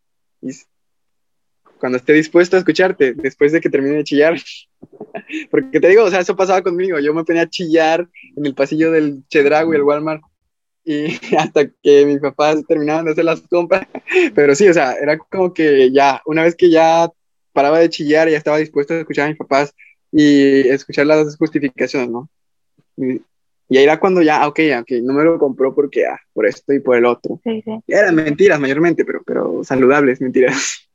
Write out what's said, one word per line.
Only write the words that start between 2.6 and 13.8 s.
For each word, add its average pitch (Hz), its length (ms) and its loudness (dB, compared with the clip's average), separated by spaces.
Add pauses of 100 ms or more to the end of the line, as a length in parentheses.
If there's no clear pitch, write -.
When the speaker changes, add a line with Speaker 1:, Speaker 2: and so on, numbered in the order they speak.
Speaker 1:
escucharte, 170 540 0
después 147 380 -2
de 165 80 0
que 165 80 -4
termine 139 280 -2
de 147 80 -4
chillar. 151 320 0 (560)
<laughs> - 580 -16
Porque 226 300 -2
te 165 80 4
digo, 214 160 6
o 185 60 0
sea, 185 100 0
eso 180 160 -4
pasaba 190 260 0
conmigo, 185 360 -4
yo 147 160 -2
me 160 100 -4
ponía 170 180 -2
a 170 80 -4
chillar 165 580 0 (280)
en 147 100 -6
el 135 80 -6
pasillo 156 360 -2
del 147 380 -2
Chedraui, 151 480 2
el 143 60 2
Walmart, 151 400 -2 (640)
y 151 220 -6
<laughs> 160 300 -4
hasta 147 320 0 (140)
que 143 240 6
mis 143 140 0
papás 147 460 -2
terminaban 156 380 -2
de 160 80 -2
hacer 165 120 -2
las 165 180 -4
compras. 175 440 -2 (240)